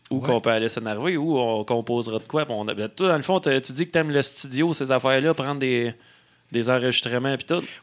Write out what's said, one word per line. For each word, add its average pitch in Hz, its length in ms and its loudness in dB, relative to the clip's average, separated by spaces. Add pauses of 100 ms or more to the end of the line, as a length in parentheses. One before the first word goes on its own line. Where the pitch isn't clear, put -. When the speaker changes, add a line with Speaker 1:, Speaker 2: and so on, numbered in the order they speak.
(120)
Speaker 1:
où 135 80 0
Speaker 2:
Ouais. 123 80 -4
Speaker 1:
qu'on 117 140 2
peut 117 100 2
aller 113 180 2
s'énerver, 117 480 -2
où 147 220 0
on 113 240 0
composera 117 560 -2
de - 80 -20
quoi. 151 180 0
Puis 127 100 -6
on 104 120 -4
a, 104 80 -4
ben, 107 140 -4
toi, 190 200 -2
dans 160 80 4
le 139 60 -2
fond, 185 160 2
t'as, 135 220 2
tu 131 100 -4
dis 160 160 -2
que - 40 -18
t'aimes 160 200 2
le 143 100 4
studio, 143 520 0
ces 131 180 -2
affaires-là, 131 420 4
prendre 143 260 -4
des, 120 320 0 (600)
des 117 180 0
enregistrements 127 680 0
puis 127 120 -8
tout. 170 160 -2 (200)